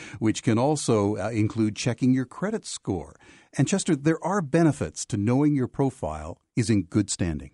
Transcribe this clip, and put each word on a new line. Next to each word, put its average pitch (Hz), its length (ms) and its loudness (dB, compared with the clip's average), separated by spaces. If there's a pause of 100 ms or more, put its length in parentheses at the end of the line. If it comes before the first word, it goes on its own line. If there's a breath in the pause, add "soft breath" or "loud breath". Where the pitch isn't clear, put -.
(200 loud breath)
which 110 240 0
can 113 140 4
also, 117 580 2
uh, 104 140 -4
include 107 480 0
checking 127 360 2
your 131 120 0
credit 208 400 -6
score. - 500 -8 (420 soft breath)
And 139 120 2
Chester, 196 260 0
there 156 260 0
are 190 200 -2
benefits 147 640 0
to - 100 -6
knowing 131 400 2
your 123 140 -2
profile 78 720 -4 (160)
is 113 120 0
in 101 140 4
good 104 260 0
standing. 76 440 -4